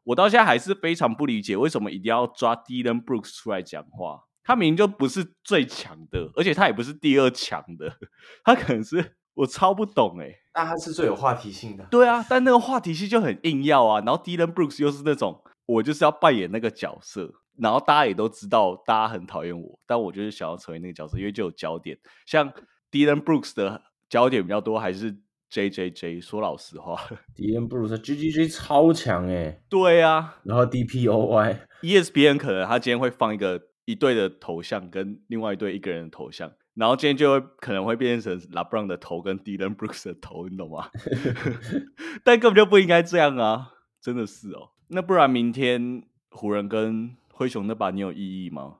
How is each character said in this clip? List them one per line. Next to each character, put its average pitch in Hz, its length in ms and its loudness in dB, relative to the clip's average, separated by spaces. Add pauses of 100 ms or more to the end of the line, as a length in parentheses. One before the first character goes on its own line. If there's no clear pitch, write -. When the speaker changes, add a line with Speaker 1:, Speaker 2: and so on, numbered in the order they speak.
Speaker 1:
我 120 100 -2
到 180 160 6
现 208 80 4
在 233 80 8
还 131 140 4
是 185 160 -4
非 170 180 -4
常 151 220 0
不 143 100 -2
理 120 160 0
解， 101 160 -2
为 131 120 2
什 151 120 -2
么 104 80 -6
一 92 120 -10
定 104 100 -4
要 120 160 0
抓 117 300 -2
Dillon 120 440 -4
Brooks 120 360 -6
出 - 160 -8
来 95 100 -6
讲 78 220 -14
话？ 82 400 -14 (180)
他 254 140 0
明 180 140 4
明 160 60 2
就 202 120 4
不 139 180 -2
是 180 180 -4 (200)
最 202 200 2
强 - 320 -14 (140)
的， 82 240 -8
而 156 80 -2
且 180 100 0
他 185 140 2
也 131 60 2
不 104 100 -4
是 131 100 -8
第 147 280 2
二 131 100 4
强 92 320 -8 (160)
的， 76 140 -10 (260)
<laughs> - 260 -20
他 247 120 6
可 - 160 -2
能 110 100 -2
是， 160 320 -4 (200)
我 139 120 0
超 190 260 2
不 202 140 -2
懂 101 320 0
欸。 73 160 -14 (180)
Speaker 2:
那 165 120 -2
他 165 120 -6
是 160 140 -10
最 156 160 -2
有 104 80 0
话 131 180 0
题 110 200 -8
性 104 240 -14
的。 95 160 -18
Speaker 1:
对 240 160 6
啊， 233 200 0
但 254 140 2
那 254 80 4
个 240 80 8
话 247 220 -2
题 170 120 -6
性 175 160 -6
就 226 120 2
很 127 240 -2
硬 147 180 0
要 143 240 6
啊。 107 180 2
然 120 80 2
后 165 80 0
Dillon 170 320 -2
Brooks 151 300 -2
又 147 80 2
是 143 140 -10
那 151 100 0
种， 98 260 -4 (260)
我 117 140 2
就 127 120 -2
是 147 120 0
要 151 60 6
扮 151 260 4
演 90 140 -2
那 104 80 -4
个 113 100 -2
角 101 320 -8
色， - 320 -12 (240)
然 113 160 2
后 123 60 4
大 147 220 4
家 139 60 4
也 107 60 0
都 104 160 -2
知 101 200 -12
道 98 260 2 (100)
大 110 180 2
家 110 60 0
很 104 160 -10
讨 82 200 -10
厌 87 120 -8
我， 85 300 -16
但 120 140 0
我 98 100 -4
就 95 100 -12
是 104 120 -8
想 85 180 -10
要 87 60 -10
成 - 160 -16
为 82 80 -12
那 90 80 -12
个 90 40 -14
角 80 140 -14
色， - 100 -10
因 95 80 -6
为 101 60 -4
就 104 140 -6
有 87 80 -6
焦 82 260 -8
点。 82 180 -14 (300)
像 143 260 0 (380)
Dillon 147 320 4
Brooks 151 320 0
的 101 260 -4 (300)
焦 120 180 4
点 127 140 2
比 87 60 -6
较 101 120 0
多， 110 180 -2
还 107 140 -4
是 101 240 -8 (320)
J 101 220 -2
J 92 200 -6
J， 85 300 -12
说 104 200 -10
老 87 160 -4
实 - 220 -20
话。 - 220 -10 (340)
Speaker 2:
Dillon 113 320 -4
Brooks，J 113 480 -6
J 151 160 -4
J 160 180 0
超 160 440 4
强 98 340 -2
欸。 87 420 -4
Speaker 1:
对 180 320 6
啊。 160 440 2
Speaker 2:
然 104 120 -2
后 123 80 6
D 123 200 -2
P 120 240 0
O 107 180 4
Y。 107 340 2 (200)
Speaker 1:
E 180 160 2
S 175 160 4
P 147 160 8
N 143 100 4
可 139 140 -2
能 92 120 0
他 117 140 0
今 120 140 0
天 120 80 0
会 127 100 0
放 110 240 0
一 - 20 -8
个 92 240 -2 (260)
一 113 80 -4
队 127 200 2
的 101 140 2
头 85 340 -10
像 92 260 -8
跟 98 380 -8
另 117 140 -6
外 107 120 -4
一 98 40 -6
队 95 180 -6
一 98 60 -8
个 95 100 -8
人 85 140 -8
的 82 60 -16
头 - 200 -16
像， 80 220 -14 (220)
然 110 140 2
后 127 60 6
今 151 140 0
天 143 80 2
就 143 160 4
会， 135 140 2 (120)
可 - 140 -8
能 98 120 -2
会 117 120 0
变 120 240 0
成 98 180 -6
LeBron 90 480 -6
的 90 100 -6
头 85 240 -10
跟 95 200 -6
Dillon 98 340 -6
Brooks - 300 -10
的 90 100 -10
头， 87 340 -14
你 92 80 -12
懂 85 140 -12
吗？ 78 180 -12 (680)
<laughs> 285 640 -12
但 240 160 6
根 226 140 4
本 - 20 -2
就 214 100 10
不 202 140 6
应 196 80 4
该 170 160 4
这 175 160 -2
样 147 180 4
啊， 117 360 -2 (280)
真 123 160 -6
的 117 100 -4
是 101 260 -16
哦。 69 180 -18 (180)
那 180 140 -6
不 175 120 -2
然 156 140 6
明 120 240 2
天 123 520 -2 (260)
湖 104 220 -6
人 104 160 -2
跟 110 480 -4 (160)
灰 131 160 -4
熊 107 180 -6
那 110 80 -4
把 107 160 -2
你 95 100 -6
有 95 120 -6
异 92 320 -10
议 85 60 -10
吗？ 73 300 -14